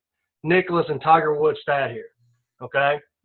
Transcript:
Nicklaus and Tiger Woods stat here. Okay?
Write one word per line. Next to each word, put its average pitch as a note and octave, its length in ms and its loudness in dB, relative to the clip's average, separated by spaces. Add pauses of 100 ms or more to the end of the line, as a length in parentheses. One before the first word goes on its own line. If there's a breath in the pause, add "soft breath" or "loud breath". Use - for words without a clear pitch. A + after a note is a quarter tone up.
(420)
Nicklaus F3 460 0
and C#3 120 -4
Tiger D#3 340 2
Woods D3 280 0
stat C#3 280 -2
here. A2+ 160 -12 (540)
Okay? C#3 380 0 (260)